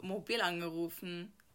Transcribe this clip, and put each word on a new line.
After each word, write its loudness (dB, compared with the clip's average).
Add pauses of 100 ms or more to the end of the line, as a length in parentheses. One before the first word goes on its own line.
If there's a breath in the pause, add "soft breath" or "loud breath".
mobil 0
angerufen. 0 (220)